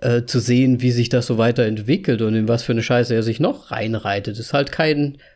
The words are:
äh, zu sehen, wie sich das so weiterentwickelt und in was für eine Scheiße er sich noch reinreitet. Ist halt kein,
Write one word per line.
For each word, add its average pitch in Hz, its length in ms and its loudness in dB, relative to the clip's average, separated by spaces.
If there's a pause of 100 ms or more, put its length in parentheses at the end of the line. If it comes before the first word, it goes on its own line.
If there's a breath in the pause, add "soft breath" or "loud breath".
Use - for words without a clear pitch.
äh, 120 240 2
zu 123 160 -2
sehen, 123 420 4
wie 127 100 2
sich 120 160 0
das 123 180 0
so 117 120 -2
weiterentwickelt 117 840 0
und 110 120 0
in 110 140 0
was 117 140 0
für 127 100 -2
eine 113 100 0
Scheiße 120 320 0
er 113 80 0
sich 110 180 -2
noch 262 300 -2
reinreitet. 107 680 -4
Ist - 140 -12
halt 143 200 0
kein, 147 460 0 (180 soft breath)